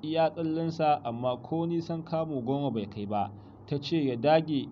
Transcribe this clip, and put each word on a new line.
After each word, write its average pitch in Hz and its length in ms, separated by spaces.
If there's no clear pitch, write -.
iya 160 300
tsallensa 160 720
amma 123 340
ko 165 280
nisan 165 380
kamu 160 380
goma 139 300
bai 110 180
kai 104 160
ba. 101 260
Ta 147 100
ce 165 200
ya 135 180
dage 147 560